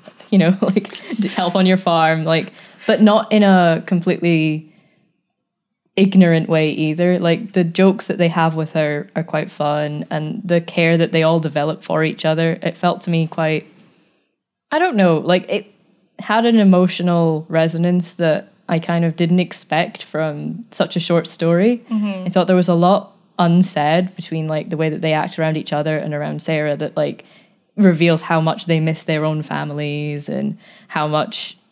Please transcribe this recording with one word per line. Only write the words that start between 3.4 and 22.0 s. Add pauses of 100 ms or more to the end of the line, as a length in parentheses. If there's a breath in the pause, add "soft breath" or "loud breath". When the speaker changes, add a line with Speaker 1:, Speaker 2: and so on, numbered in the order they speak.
Speaker 1:
a
completely (1200 soft breath)
ignorant
way
either.
Like,
the
jokes
that
they
have
with
her
are
quite
fun,
and
the
care
that
they
all
develop
for
each
other,
it
felt
to
me
quite, (1040 soft breath)
I
don't
know,
like,
it (540)
had
an
emotional
resonance
that (200)
I
kind
of
didn't
expect
from
such
a
short
story. (120)
Speaker 2:
Mm-hmm.